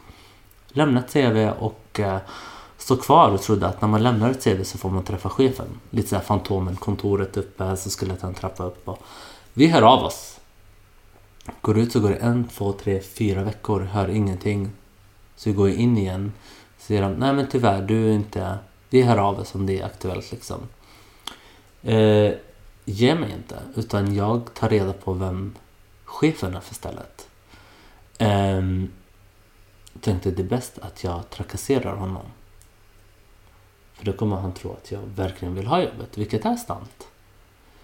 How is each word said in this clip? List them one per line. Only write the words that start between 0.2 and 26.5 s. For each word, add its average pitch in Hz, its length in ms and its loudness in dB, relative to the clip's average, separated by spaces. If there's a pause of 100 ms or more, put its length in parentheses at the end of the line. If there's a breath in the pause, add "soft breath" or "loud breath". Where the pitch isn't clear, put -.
Lämna 139 260 4
ett 120 100 -10
C 131 200 4
V 110 280 4
och, - 420 -6
eh, 98 180 0 (600 loud breath)
stå - 180 2
kvar 143 340 6
och 95 120 2
trodde 98 240 2
att 92 140 -4
när 107 80 2
man 107 140 4
lämnar 120 280 4
ett 131 120 -4
C 107 120 4
V 95 100 -2
så - 140 -8
får 95 120 -4
man 92 140 -2
träffa 98 240 -6
chefen. 123 380 2 (240)
Lite 110 180 -2
så 104 80 0
här 95 60 -2
Fantomen, 95 540 0
kontoret 101 600 -2
uppe, 95 400 -4
så 95 140 -8
skulle 95 220 -4
jag 92 80 -8
ta 95 60 -6
en 92 80 -6
trappa 95 300 -8
upp - 240 -10
och, 90 140 -10 (500 loud breath)
"Vi 135 140 6
hör 165 160 6
av - 220 8
oss." - 360 -10 (1200)
Går 107 180 2
ut 117 140 2
så 123 80 4
går 104 100 4
det 95 60 2
en, 120 320 0
två, 101 240 -2
tre, 98 280 -2
fyra 98 420 -2
veckor, 104 380 -2
hör 95 280 -2
ingenting. 101 600 0 (680)
Så - 160 -2
går 98 160 4
jag 95 100 2
in 120 200 4
igen, 98 340 -2 (460 soft breath)
säger 104 240 0
de, 98 100 0
"Nej, 123 200 0
men 139 140 2
tyvärr, 107 360 2
du 110 260 2
är 110 40 4
inte, 104 460 -2 (320)
vi 131 120 6
hör 120 140 4
av 101 240 2
oss - 140 -10
om 95 120 -2
det 95 140 0
är 87 40 -8
aktuellt, - 480 -8
liksom." - 280 -12 (1200 loud breath)
Eh, 107 500 6 (520)
ge 117 300 2
mig 110 180 -2
inte, - 260 -12 (160)
utan 101 400 -2
jag 110 400 -2
tar 117 140 -2
reda 98 240 2
på 95 200 -6
vem 95 420 -4 (500)
chefen 143 500 -2